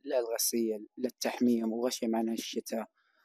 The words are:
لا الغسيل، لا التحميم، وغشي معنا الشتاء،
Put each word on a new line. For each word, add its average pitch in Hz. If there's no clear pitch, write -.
لا 139
الغسيل، 113
لا 127
التحميم، 117
وغشي 120
معنا 113
الشتاء، 113